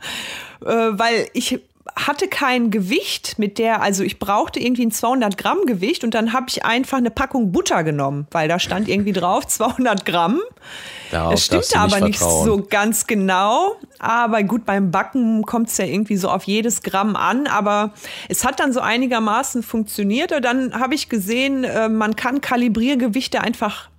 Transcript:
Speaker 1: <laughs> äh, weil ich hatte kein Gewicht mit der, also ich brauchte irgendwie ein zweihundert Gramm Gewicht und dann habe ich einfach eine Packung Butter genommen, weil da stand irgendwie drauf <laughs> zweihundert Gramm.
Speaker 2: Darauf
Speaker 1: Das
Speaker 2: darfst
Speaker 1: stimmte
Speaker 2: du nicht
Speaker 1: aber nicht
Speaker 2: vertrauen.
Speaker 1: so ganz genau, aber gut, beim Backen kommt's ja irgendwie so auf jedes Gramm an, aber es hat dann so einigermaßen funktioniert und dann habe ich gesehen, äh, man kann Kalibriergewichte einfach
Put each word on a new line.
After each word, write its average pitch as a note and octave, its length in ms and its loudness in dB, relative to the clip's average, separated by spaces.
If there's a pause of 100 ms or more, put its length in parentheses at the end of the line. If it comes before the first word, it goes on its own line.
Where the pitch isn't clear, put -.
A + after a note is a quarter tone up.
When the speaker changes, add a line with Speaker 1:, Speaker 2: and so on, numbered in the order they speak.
(120)
Speaker 1:
<laughs> - 520 -12
äh, - 20 -4
weil A3+ 680 2
ich - 260 -2 (360)
hatte D4 320 -2
kein B3 420 2
Gewicht G#3 680 -2
mit G#3 200 -2
der, A3+ 240 2
also G3 200 0
ich - 160 -4
brauchte G#3+ 400 -2
irgendwie A#3+ 280 0
ein A3+ 40 2
zweihundert A#3 460 0
Gramm B3+ 300 0
Gewicht A3+ 360 0
und A#3 120 -2
dann A3+ 180 0
habe B3+ 160 -2
ich - 160 -6
einfach C4 320 0
eine A#3+ 140 2
Packung B3 420 0
Butter D4 320 2
genommen, D3 460 -2
weil D#3 180 0
da E3+ 100 2
stand F#3+ 300 -2
irgendwie G3+ 240 0
drauf F#3 340 0
<laughs> - 0 -
zweihundert A#3 600 0
Gramm. F3 340 2 (720)
Speaker 2:
Darauf E2 220 2
Speaker 1:
Das - 140 2
Speaker 2:
darfst - 220 0
Speaker 1:
stimmte G#4+ 80 4
Speaker 2:
du G#3 60 4
nicht G3+ 120 4
Speaker 1:
aber G3 120 4
nicht G#3 100 0
Speaker 2:
vertrauen. E2 280 4
Speaker 1:
so G#3 220 4
ganz G#3+ 380 2
genau, G#3+ 720 2 (220)
aber A3+ 460 0
gut, A3+ 200 0
beim G3 260 2
Backen A3+ 540 0
kommt's A3+ 320 -2
ja G3 80 0
irgendwie G3+ 320 0
so F#3 140 0
auf F#3 140 -2
jedes G#3+ 380 0
Gramm G3 340 0
an, A#3 300 0
aber G#3 460 0 (380)
es - 160 -2
hat C#4 140 -2
dann C#4+ 120 2
so A#3+ 80 0
einigermaßen A#3 840 0
funktioniert A3 720 -2
und D4 100 0
dann B3+ 380 0
habe B3+ 140 0
ich - 160 -4
gesehen, B3+ 540 0
äh, A3 260 0
man A3 260 0
kann B3+ 240 -2
Kalibriergewichte A#3+ 1000 0
einfach G#3+ 560 -4